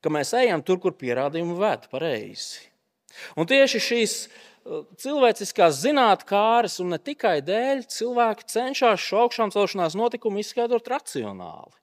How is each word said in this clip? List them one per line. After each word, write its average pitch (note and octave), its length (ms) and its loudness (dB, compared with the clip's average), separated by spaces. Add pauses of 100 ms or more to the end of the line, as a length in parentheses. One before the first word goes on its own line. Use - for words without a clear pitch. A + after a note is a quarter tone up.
ka D#3 80 0
mēs D3 240 0
ejam G#3 280 2
tur, F#3 180 0
kur F#3 140 -2
pierādījumi C#3+ 600 -2
ved F#3 360 -2
pareizi. B2+ 720 -8 (720)
Un E3 100 -2
tieši C4+ 320 4
šīs, A#3 360 0 (100)
uh, - 580 -12 (160)
cilvēciskās G#3 800 2
zinātkāres A3+ 1000 2
un F3+ 100 -2
ne - 80 -4
tikai A3+ 460 0
dēļ B3 480 -2
cilvēki A#3 580 -2
cenšas B3 480 2
šo A3 240 2
augšām A3+ 300 -2
celšanās F3+ 420 0
notikumu A3 460 -2
izskaidrot A#3 500 -2
racionāli G2 800 -8 (100)